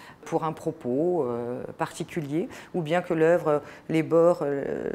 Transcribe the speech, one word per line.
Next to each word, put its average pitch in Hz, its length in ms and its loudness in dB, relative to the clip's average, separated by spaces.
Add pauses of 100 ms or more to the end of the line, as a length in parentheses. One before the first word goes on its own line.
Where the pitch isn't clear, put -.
(260)
pour 165 180 -2
un 160 80 -2
propos, 156 720 -2
euh, 120 400 -4 (140)
particulier, 160 720 -4 (240)
ou 180 80 0
bien 160 180 0
que 175 140 -2
l'œuvre, 160 480 4 (260)
les 160 140 2
bords, 165 400 4
euh, 143 520 -2